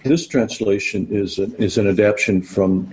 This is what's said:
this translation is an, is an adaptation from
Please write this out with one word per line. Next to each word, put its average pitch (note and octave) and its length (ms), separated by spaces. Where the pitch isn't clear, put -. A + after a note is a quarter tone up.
this D#3+ 240
translation G#2 840
is G2+ 300
an, G2 160
is G2+ 220
an G2+ 100
adaptation G2+ 540
from F#2+ 520